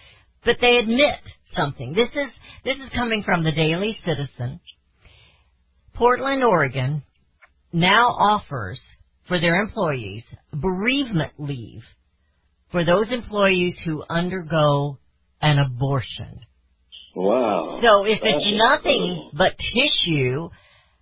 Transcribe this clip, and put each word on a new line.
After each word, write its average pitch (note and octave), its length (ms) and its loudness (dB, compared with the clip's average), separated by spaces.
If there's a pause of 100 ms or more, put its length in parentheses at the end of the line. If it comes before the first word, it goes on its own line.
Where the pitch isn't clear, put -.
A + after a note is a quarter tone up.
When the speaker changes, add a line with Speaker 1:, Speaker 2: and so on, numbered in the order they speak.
(440)
Speaker 1:
but A#3+ 180 2
they A#3+ 160 4
admit A#3+ 400 2 (360)
something. C#3+ 380 -4
This A#3 160 2
is, C#4 220 -6 (340)
this C4+ 140 -4
is C4 160 -16
coming A3+ 280 -2
from F3 220 0
the D#3 80 0
Daily E3 540 -2
Citizen. C#3 540 -6 (1300)
Portland, B3+ 500 0
Oregon C#3+ 600 0 (680)
now F#3+ 360 4
offers E3 760 -2 (460)
for F3 120 -2
their E3+ 220 2
employees C3 600 -4 (320)
bereavement F#3+ 840 -2
leave C3+ 460 -10 (880)
for F3 160 -2
those G3 240 2
employees G3 640 0 (100)
who D#3 240 -4
undergo D#3 920 0 (420)
an D3+ 180 4
abortion. C3+ 840 -4 (760)
Speaker 2:
Wow. G2 680 0
Speaker 1:
So G3+ 220 6
if G#3+ 160 0
Speaker 2:
That's A3 140 2
Speaker 1:
it's G3+ 240 0
nothing A3+ 720 2
Speaker 2:
incredible. - 40 -
Speaker 1:
but F3 240 2
tissue, D#3+ 880 0 (540)